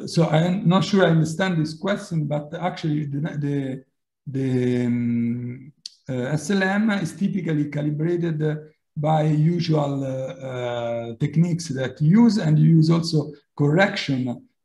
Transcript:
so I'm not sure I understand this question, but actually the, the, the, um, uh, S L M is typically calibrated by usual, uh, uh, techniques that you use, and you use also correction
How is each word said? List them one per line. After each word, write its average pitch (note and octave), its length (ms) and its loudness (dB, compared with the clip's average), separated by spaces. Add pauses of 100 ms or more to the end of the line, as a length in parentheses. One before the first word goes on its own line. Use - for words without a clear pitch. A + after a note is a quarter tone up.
so D#3+ 240 2
I'm F3 360 2
not F3+ 200 4
sure F#3+ 200 4
I E3+ 40 4
understand E3 480 0
this D3+ 160 -2
question, F#3+ 520 -4
but D3 280 -6
actually D#3 540 -4
the, C#3 120 -6
the, C#3+ 640 -4 (420)
the, B2+ 600 0
um, A#2+ 880 -2 (360)
uh, C3 40 -4
S C#3+ 360 -4
L G3 140 2
M G#3 280 0
is F#3 220 -2
typically D#3+ 520 -2
calibrated D#3 760 -2 (540)
by D#3 280 2
usual, D3+ 800 2
uh, C3+ 40 -4
uh, A#2+ 1120 -6
techniques D#3 480 0
that C3 340 -6
you F#3+ 220 6
use, G#3+ 140 6
and D3+ 200 2
you D#3+ 200 6
use D#3 120 6
also E3 420 0 (260)
correction C#3+ 880 0 (180)